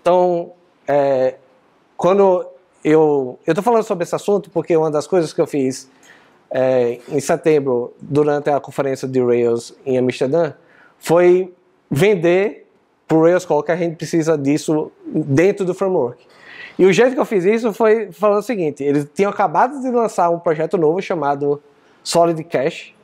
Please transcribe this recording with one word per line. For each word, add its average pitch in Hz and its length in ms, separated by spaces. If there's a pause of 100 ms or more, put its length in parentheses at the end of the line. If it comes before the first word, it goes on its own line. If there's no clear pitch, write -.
Então, 175 520 (360)
é, 139 480 (600)
quando 185 500 (360)
eu, 151 640
eu 165 80
tô 190 80
falando 226 220
sobre 185 200
esse 165 100
assunto 196 360
porque 170 260
uma 160 140
das 147 160
coisas 170 260
que - 80
eu 147 60
fiz, 131 440 (600)
é, 127 480 (100)
em 147 120
setembro, 139 800
durante 147 500
a 139 80
conferência 135 480
de 131 160
Rails 120 640
em 131 140
Amsterdã, 135 540 (460)
foi 180 560 (360)
vender 180 720 (480)
pro 160 160
Rails 175 200
Core 147 220
que 175 60
a 165 40
gente 170 200
precisa 160 420
disso 147 520 (140)
dentro 185 600
do 175 80
framework. 180 500 (540)
E 180 80
o 190 60
jeito 240 200
que 285 80
eu 220 60
fiz 185 180
isso 220 280
foi 220 380
falando 208 280
o 202 40
seguinte, 175 400
eles 143 300
tinham 196 180
acabado 208 520
de 262 80
lançar 214 400
um 170 80
projeto 160 400
novo 165 240
chamado 143 600 (400)
Solid 170 420
Cache. 151 600